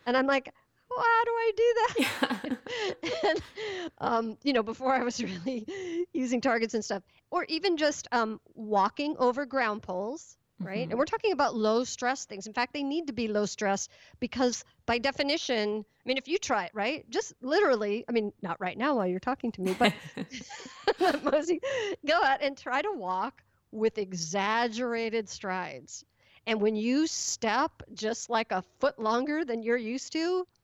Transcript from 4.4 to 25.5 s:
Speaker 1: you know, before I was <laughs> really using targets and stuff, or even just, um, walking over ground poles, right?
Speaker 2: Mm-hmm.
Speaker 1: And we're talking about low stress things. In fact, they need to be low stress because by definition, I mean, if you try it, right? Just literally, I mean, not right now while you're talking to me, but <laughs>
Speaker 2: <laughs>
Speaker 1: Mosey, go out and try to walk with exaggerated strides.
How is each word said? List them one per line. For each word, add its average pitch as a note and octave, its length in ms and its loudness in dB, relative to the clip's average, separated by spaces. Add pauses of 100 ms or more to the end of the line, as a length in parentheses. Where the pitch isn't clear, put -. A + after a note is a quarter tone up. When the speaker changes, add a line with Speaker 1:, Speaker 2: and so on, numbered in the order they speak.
Speaker 1:
you C#4 100 2
know, A3+ 100 4
before B3 300 -2
I B3 100 2
was A#3+ 200 -2
<laughs> - 0 -
really G3 420 -6 (480)
using B3+ 280 0
targets A3+ 320 0
and G#3+ 100 -2
stuff, G3 200 -6 (280)
or F4 180 0
even E4 280 0
just, D4 340 0
um, A3 280 0 (140)
walking G#3+ 640 0
over B3+ 280 2
ground A#3 380 -2
poles, G3+ 540 -8 (260)
right? G3 180 -4
Speaker 2:
Mm-hmm. E3 80 -4
Speaker 1:
And A#3 100 0
we're D4+ 60 4
talking A4 260 0
about C#4 240 2
low A3 280 4
stress B3+ 420 -4
things. G3+ 220 -10
In G#3+ 60 -12
fact, B3 200 -2
they C#4+ 100 -2
need D4 240 -2
to B3+ 60 -4
be A3+ 140 0
low G#3 180 2
stress G3 420 0 (320)
because B3 440 0 (220)
by A#3 120 2
definition, B3 880 0 (200)
I - 20 -2
mean, C4 100 0
if C4 100 -6
you E4 100 0
try G#3 280 0
it, - 80 -10
right? A3 360 -4
Just D#4+ 320 -4
literally, B3 640 2
I - 40 -6
mean, G#3+ 300 2
not E3+ 180 -4
right F3+ 180 -4
now C4+ 200 2
while F#3+ 100 2
you're F3+ 120 0
talking B3 340 -2
to F#3+ 80 -10
me, F#3 120 0
but G#3 200 4 (360)
<laughs> - 40 -14 (640)
Speaker 2:
<laughs> D4+ 240 2
Speaker 1:
Mosey, D#4 360 2 (460)
go D#4+ 160 4
out D4 200 4
and C#4 160 -2
try C4+ 240 0
to G#4 100 -2
walk G3 520 -4 (280)
with A3 260 0
exaggerated G#3+ 1300 0
strides. F3 760 -8 (400)